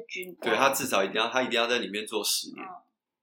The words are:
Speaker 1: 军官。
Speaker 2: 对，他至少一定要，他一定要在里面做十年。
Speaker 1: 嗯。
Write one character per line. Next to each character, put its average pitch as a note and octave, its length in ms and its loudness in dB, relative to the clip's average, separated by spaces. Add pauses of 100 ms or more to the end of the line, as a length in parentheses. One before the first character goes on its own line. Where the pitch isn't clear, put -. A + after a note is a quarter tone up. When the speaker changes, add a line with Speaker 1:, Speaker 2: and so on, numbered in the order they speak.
Speaker 1:
军 F3+ 280 -10
官。 A#2 180 0
Speaker 2:
对， G#2+ 40 4
他 C3 120 6
至 C3+ 160 0
少 G#2 180 2
一 G2 40 2
定 F#2+ 80 -6
要， A2+ 120 2
他 B2+ 140 2
一 B2 60 0
定 A#2 120 2
要 A#2 60 4
在 A#2+ 140 2
里 G2 100 -4
面 G#2+ 160 -6
做 G#2 180 -4
十 - 280 -2
年。 - 120 -14
Speaker 1:
嗯。 F#3+ 60 -12 (540)